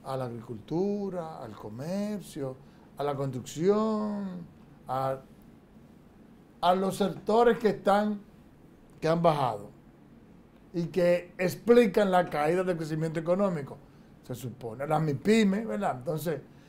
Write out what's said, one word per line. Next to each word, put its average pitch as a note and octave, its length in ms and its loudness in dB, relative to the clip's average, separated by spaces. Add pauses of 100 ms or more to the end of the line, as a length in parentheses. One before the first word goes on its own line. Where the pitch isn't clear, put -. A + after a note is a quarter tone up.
A C3+ 120 -6
la C3 100 -4
agricultura, E3 1160 -6
al A2 100 -12
comercio, D#3 1040 -8 (400)
a C#3+ 60 -6
la C#3+ 140 -2
construcción, F#3+ 1300 -2 (400)
a, C3+ 320 -2 (1400)
a F3+ 160 4
los F#3+ 200 0
sectores A3 640 2
que G#3 120 2
están, G#3 500 2 (800)
que D#3+ 80 0
han E3+ 120 2
bajado B2+ 520 2 (1000)
y E3+ 120 -2
que F3 500 2
explican G#3 760 4
la F3+ 200 4
caída D#3+ 340 0
del F3+ 140 0
crecimiento D#3+ 420 -4
económico, F3 560 -2 (500)
se B2 80 -8
supone. A#2+ 520 -10
La D#3 120 2
mipyme, G3+ 680 2
¿verdad? G3+ 320 -2
Entonces, D3+ 420 -4 (280)